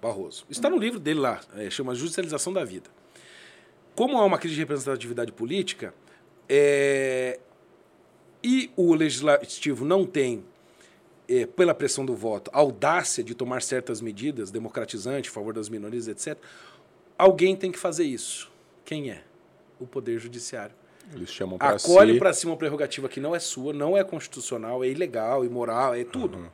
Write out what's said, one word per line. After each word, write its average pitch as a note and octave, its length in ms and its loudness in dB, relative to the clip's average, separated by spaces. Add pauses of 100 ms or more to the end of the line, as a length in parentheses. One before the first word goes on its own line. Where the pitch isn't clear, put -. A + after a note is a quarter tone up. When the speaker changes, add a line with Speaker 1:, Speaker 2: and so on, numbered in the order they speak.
Speaker 1:
Barroso, G2 480 -8
isso A#3+ 100 -10
tá C#4 80 2
no F4+ 80 2
livro A3+ 220 0
dele D3+ 220 -2
lá, A#2+ 180 0 (180)
é, G#2 140 -8
chama B2+ 240 -6
Judicialização D#3+ 580 -6
da F#3 120 -2
Vida. F#2 260 -14 (1040)
Como C4 240 2
há G#3+ 60 6
uma F3+ 140 4
crise D#3+ 180 -4
de D3+ 40 -2
representatividade A#2+ 720 -4
política, A#2+ 640 -6 (560)
é... C3+ 920 2 (1000)
e B3 320 2
o F3 200 6
legislativo C#3+ 920 2
não F#3 220 4
tem, B2 360 -2 (880)
é, B2 160 4
pela E3+ 300 2
pressão C3+ 320 -2
do B2+ 80 -2
voto, G#2 400 -4
audácia C#3 680 2
de A#2+ 120 -6
tomar B2 260 -4
certas B2 400 -4
medidas A2+ 500 -6
democratizantes A2+ 800 -6
em - 40 -16
favor G#2+ 180 -6
das G#2+ 160 -8
minorias, A2 400 -8
et G#2+ 100 -10
cetera, - 300 -10 (720)
alguém F#3 360 8
tem F#3+ 160 -4
que F3+ 80 -10
fazer E3+ 260 -2
isso. - 460 -6 (320)
Quem D3 280 -8
é? E2 140 -14 (540)
O B2+ 80 -14
Poder A#2 320 -6
Judiciário. A#2 560 -12 (400)
Speaker 2:
Eles F2+ 160 -12
chamam F#2 280 -6
pra - 180 4
Speaker 1:
Acolhe F3+ 380 8
Speaker 2:
si. B2 40 6
Speaker 1:
pra F#3 140 4
si - 140 -2
uma E3 100 -2
prerrogativa C#3+ 540 -4
que C3+ 100 -10
não D3+ 140 -2
é E3+ 40 -2
sua, D3 360 -6
não D3 200 0
é G3 80 6
constitucional, B2+ 800 -6
é B2+ 60 2
ilegal, C3 560 0
imoral, A#2+ 500 0
é A#2+ 100 -4
tudo. G#3 340 -6
Speaker 2:
Uhum. E2+ 160 -14